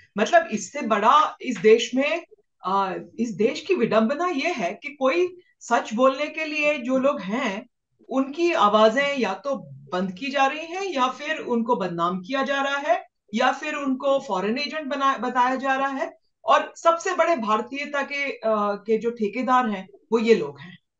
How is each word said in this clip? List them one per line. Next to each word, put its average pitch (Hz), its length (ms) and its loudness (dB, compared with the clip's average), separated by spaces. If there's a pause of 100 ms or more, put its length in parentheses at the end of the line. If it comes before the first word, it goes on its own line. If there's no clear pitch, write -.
(180)
मतलब, 330 280 4
इससे - 360 -6
बड़ा 226 600 4
इस 254 140 -4
देश 220 380 6
में, 302 320 0 (380)
अ, 190 300 0 (240)
इस 226 160 -4
देश 240 260 2
की - 140 -2
विडंबना 233 520 2
ये 330 260 -2
है 208 220 -4
कि - 140 -16
कोई 311 480 0 (240)
सच 233 340 -2
बोलने 269 320 2
के 320 180 -8
लिए 302 340 0
जो 254 200 -2
लोग 269 220 0
हैं, 208 460 -6 (420)
उनकी 269 440 0
आवाजें 220 680 4
या 196 160 -2
तो 277 220 -4 (360)
बंद 185 200 -2
की 269 180 -8
जा 269 160 4
रही 302 200 -4
हैं 359 160 -8
या 277 260 0
फिर 294 300 -6
उनको 226 380 0
बदनाम 180 440 -2
किया 262 220 -4
जा 269 200 -2
रहा 277 140 -2
है 311 320 -2 (260)
या 262 180 4
फिर 302 220 -8
उनको 277 460 0
फॉरेन 202 380 -2
एजेंट 294 280 -6
बना-, 269 320 -2
बताया 254 380 0
जा 262 180 -2
रहा 277 140 0
है। 277 300 -6 (260)
और - 320 2
सबसे 339 380 0
बड़े 330 220 2
भारतीयता 262 640 -2
के, 285 300 -4
अ, 208 420 -2
के 214 240 0
जो 226 120 -2
ठेकेदार 233 580 0
हैं, 190 200 -6 (240)
वो 226 60 4
ये 226 160 6
लोग 143 260 0
हैं। 180 180 -20 (220)